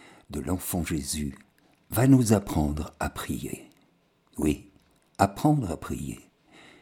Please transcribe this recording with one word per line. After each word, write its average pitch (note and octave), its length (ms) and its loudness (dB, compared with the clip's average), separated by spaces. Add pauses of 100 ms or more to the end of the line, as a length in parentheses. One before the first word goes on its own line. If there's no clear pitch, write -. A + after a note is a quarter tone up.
(300)
de D2+ 120 -8
l'Enfant F2 420 -4
Jésus D2 500 -4 (560)
va A2+ 160 2
nous B2+ 280 8
apprendre D2+ 680 0
à D#2 100 -4
prier. - 600 -8 (680)
Oui, D2 320 0 (480)
apprendre G#2+ 540 2
à D#2 60 -6
prier. C2 420 -10 (640)